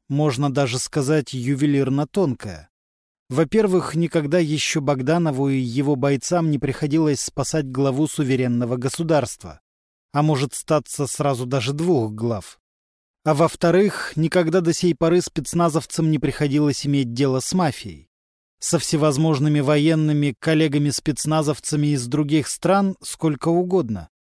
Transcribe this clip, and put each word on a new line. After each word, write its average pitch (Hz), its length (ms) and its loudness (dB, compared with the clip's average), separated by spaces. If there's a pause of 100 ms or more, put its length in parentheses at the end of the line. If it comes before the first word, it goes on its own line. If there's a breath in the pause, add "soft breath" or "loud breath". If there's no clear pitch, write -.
можно 143 440 0
даже 127 260 0
сказать, 147 540 -2
ювелирно 139 720 0
тонкое. 107 640 -4 (580)
Во-первых, 175 680 0
никогда 165 420 0
ещё 156 420 0
Богданову 139 680 0
и 135 100 0
его 135 380 0
бойцам 143 560 0
не 139 80 -2
приходилось 147 600 0
спасать 143 480 -4
главу 135 380 0
суверенного 127 680 0
государства, 143 840 -2 (520)
а 143 100 2
может 143 320 0
статься - 540 -2
сразу 135 380 -2
даже 127 260 -2
двух 143 400 0
глав. 110 480 -6 (640)
А 151 100 2
во-вторых, 170 800 2
никогда 165 460 2
до 165 120 2
сей 170 220 0
поры 170 260 2
спецназовцам 160 920 0
не 156 80 0
приходилось 147 680 0
иметь 139 260 0
дело 131 280 2
с - 140 -6
мафией. 120 540 -4 (520)
Со - 180 0
всевозможными 151 800 2
военными 147 800 2
коллегами-спецназовцами 151 1500 0
из 135 180 -2
других 147 400 0
стран 190 560 0
сколько - 460 -4
угодно, 170 640 -2 (240)